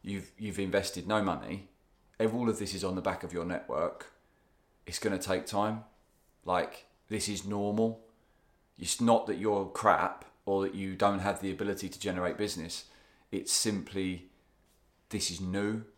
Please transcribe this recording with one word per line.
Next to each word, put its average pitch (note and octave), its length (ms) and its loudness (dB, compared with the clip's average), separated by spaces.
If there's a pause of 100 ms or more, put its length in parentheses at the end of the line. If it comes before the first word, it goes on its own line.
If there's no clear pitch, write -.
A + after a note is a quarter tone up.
You've, G2 340 -8
you've G2+ 220 -6
invested G2 480 0
no G#2+ 160 4
money. E2 460 -2 (500)
Ev-, A2 160 4
all A#2+ 140 2
of G#2+ 100 2
this G2 160 -4
is F2+ 80 -4
on F#2+ 140 0
the F2+ 40 -2
back F2+ 220 0
of E2 100 -8
your E2+ 120 -2
network. - 680 -2 (720)
It's - 120 -6
gonna G2 200 0
take F#2 280 0
time. A2 380 0 (600)
Like, - 420 0 (220)
this G#2 200 -2
is G2 160 -4
normal. G#2 600 0 (720)
It's - 220 -2
not A#2 280 6
that G#2 100 0
you're G2+ 280 2
crap - 580 4 (200)
or G2 180 2
that F#2+ 120 0
you F#2+ 220 -4
don't G2+ 240 4
have F#2+ 200 0
the F#2+ 120 -2
ability G2 360 -4
to - 120 -12
generate F2+ 360 -2
business. F2 500 -4 (440)
It's - 220 -4
simply, F#2+ 800 -2 (800)
this G2+ 200 -2
is F2 100 -6
new. G#2 440 0 (140)